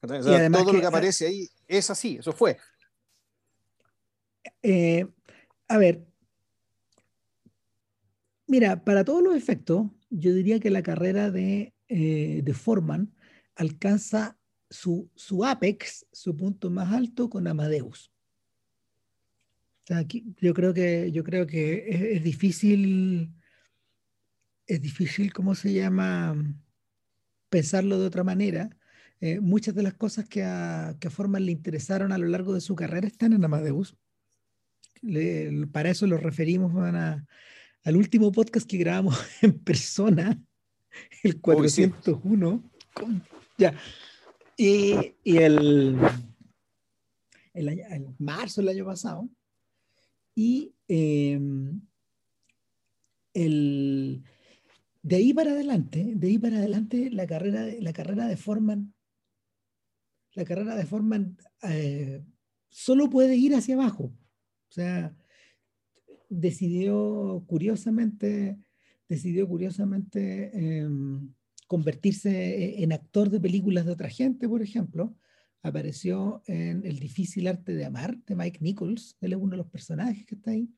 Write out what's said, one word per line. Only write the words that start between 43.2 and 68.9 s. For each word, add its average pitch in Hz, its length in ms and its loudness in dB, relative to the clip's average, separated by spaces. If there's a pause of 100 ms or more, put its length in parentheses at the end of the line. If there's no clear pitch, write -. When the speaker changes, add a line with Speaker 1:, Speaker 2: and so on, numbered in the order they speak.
Speaker 2:
ya. 170 160 6 (840)
Y, 202 580 4 (100)
y 165 140 6
el, 147 600 6 (1600)
el 156 140 -4
año, 175 220 -6
el 139 160 -10 (120)
marzo 175 420 -6
del 196 80 2
año 190 180 -2
pasado. 185 420 -8 (1040)
Y, 247 380 0 (160)
em, 143 920 0 (1500)
el, 139 880 0 (800)
de 165 140 0
ahí 247 180 6
para 311 160 2
adelante, 226 640 -2
de 180 140 0
ahí 220 100 4
para 220 200 0
adelante, 214 520 -2
la 190 160 -4
carrera, 202 400 -4 (140)
la 165 120 -6
carrera 202 360 -6
de 196 80 -4
Foreman, 208 580 -4 (1400)
la 185 100 -6
carrera 208 320 -6
de 185 100 -4
Foreman, 208 500 -2 (280)
eh, 143 580 -4 (460)
solo 269 420 2
puede 262 260 6
ir 277 180 4
hacia 262 200 0
abajo. 254 300 0 (640)
O - 40 -20
sea, 175 420 -6 (1120)
decidió 190 1200 -2
curiosamente, 208 1080 -2 (520)